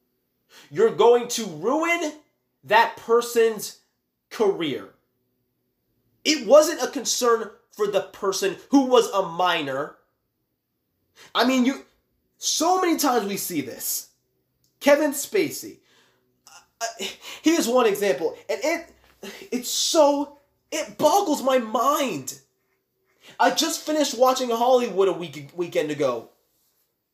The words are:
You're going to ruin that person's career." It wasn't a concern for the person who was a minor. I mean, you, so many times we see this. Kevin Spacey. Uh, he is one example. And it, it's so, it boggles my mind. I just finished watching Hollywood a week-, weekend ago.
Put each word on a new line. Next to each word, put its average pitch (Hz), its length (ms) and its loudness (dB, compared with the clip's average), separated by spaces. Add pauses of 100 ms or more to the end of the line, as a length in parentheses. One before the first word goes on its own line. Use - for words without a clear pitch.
(680)
You're 180 260 2
going 233 340 4
to 226 160 -6
ruin 302 680 -2 (520)
that 220 300 4
person's 226 840 0 (500)
career." 156 600 -2 (1300)
It 277 220 0
wasn't 302 380 6
a 247 40 -2
concern 226 640 -2 (220)
for 208 160 -4
the 190 140 0
person 190 560 -4 (120)
who 269 160 4
was 247 240 4
a 196 140 0
minor. 165 720 -4 (1400)
I 226 120 2
mean, 254 200 2
you, 269 200 -2 (520)
so 359 420 0
many 339 180 0
times 247 280 0
we 202 120 -6
see 156 240 -6
this. - 480 -10 (720)
Kevin 285 320 4
Spacey. - 680 -6 (1000)
Uh, 226 240 -8 (360)
he 311 100 2
is 311 160 2
one 247 180 4
example. 190 520 -2 (120)
And 220 140 -4
it, 311 280 -4 (600)
it's 247 180 -6
so, 285 720 0 (320)
it 302 260 -8
boggles 311 440 2
my 262 160 2
mind. 240 840 -2 (1000)
I 247 120 4
just 320 340 -4
finished 302 320 -2
watching 254 320 2
Hollywood 233 580 2
a 175 60 0
week-, 151 420 -12
weekend 170 340 -4
ago. 131 420 -4 (840)